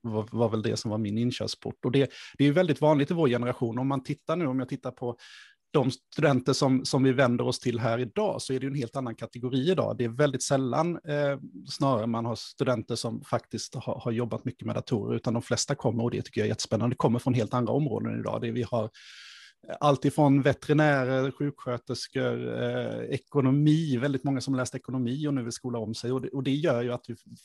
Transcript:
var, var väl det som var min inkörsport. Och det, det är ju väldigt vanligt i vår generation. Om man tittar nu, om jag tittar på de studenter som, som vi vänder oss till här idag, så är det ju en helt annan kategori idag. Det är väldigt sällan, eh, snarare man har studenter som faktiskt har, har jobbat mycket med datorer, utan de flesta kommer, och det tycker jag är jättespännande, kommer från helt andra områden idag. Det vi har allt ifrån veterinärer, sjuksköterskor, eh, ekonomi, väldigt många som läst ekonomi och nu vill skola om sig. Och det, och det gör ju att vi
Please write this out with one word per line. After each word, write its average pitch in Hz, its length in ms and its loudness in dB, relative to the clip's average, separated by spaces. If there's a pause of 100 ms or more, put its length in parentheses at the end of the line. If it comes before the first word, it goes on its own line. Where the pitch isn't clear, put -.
var, 107 300 -4
var 113 180 2
väl 110 120 6
det 110 160 0
som 110 140 -4
var 107 60 0
min 107 200 0
inkörsport. - 680 -4
Och 123 60 2
det, 135 200 4 (260)
det 139 60 4
är 139 40 8
ju 143 60 4
väldigt 165 280 4
vanligt 151 300 4
i - 20 0
vår 165 140 4
generation. 120 520 0
Om 131 80 0
man 135 160 -2
tittar 151 320 -4
nu, 170 120 0
om 131 120 -2
jag 123 100 -6
tittar 123 220 -6
på 120 260 -8 (560)
de 135 180 4
studenter 143 640 0
som, 131 320 2
som 135 180 2
vi 131 80 6
vänder 123 360 2
oss 123 120 -2
till 131 200 -2
här 117 200 0
idag, 127 420 -2
så - 120 -6
är 131 60 -2
det 123 60 -6
ju 139 40 -4
en 139 80 -6
helt 120 180 -6
annan 123 200 -6
kategori 127 560 -2
idag. 110 260 0
Det 123 60 -2
är 117 60 0
väldigt 131 340 0
sällan, 139 520 0 (120)
eh, 143 320 -2 (300)
snarare 127 380 2
man 113 180 -2
har 117 100 -4
studenter 120 600 -2
som 113 280 -6
faktiskt - 520 -6
har, - 240 -6
har 123 120 -4
jobbat 113 340 -4
mycket - 200 -8
med 110 100 -4
datorer, 117 400 -2
utan 117 180 -2
de 117 80 0
flesta - 340 -2
kommer, 120 280 0
och 120 80 0
det - 100 -4
tycker - 200 -4
jag 107 40 2
är 107 40 0
jättespännande, 113 460 0
kommer 120 240 2
från 123 140 0
helt 117 200 0
andra 123 200 0
områden 113 460 0
idag. 113 220 -4
Det 117 100 -4
vi 120 120 -2
har 110 260 -2 (880)
allt 143 260 2
ifrån 143 360 6
veterinärer, 135 880 2
sjuksköterskor, 123 1300 -4
eh, 120 360 -4
ekonomi, 143 1000 2
väldigt 135 260 -2
många 135 180 0
som 135 140 -2
läst 127 200 -4
ekonomi 131 520 -4
och 143 60 0
nu 131 100 -2
vill 117 80 -6
skola 120 280 -6
om 110 160 -6
sig. 120 160 -6
Och 127 100 -2
det, - 80 -8
och 135 140 -6
det 131 80 0
gör 139 300 2
ju 123 100 -2
att 120 160 -8
vi 113 80 -10 (300)